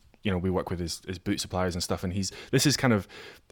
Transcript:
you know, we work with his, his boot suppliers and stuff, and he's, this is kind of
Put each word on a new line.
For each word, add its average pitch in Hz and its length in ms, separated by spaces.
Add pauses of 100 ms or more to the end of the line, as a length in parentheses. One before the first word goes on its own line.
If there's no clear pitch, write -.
(220)
you 107 80
know, 92 80
we 90 100
work 90 220
with 87 100
his, 85 260
his 92 120
boot 98 220
suppliers 92 340
and 87 80
stuff, 92 220
and 90 100
he's, 95 160 (220)
this 139 120
is 135 120
kind 123 180
of 98 120 (460)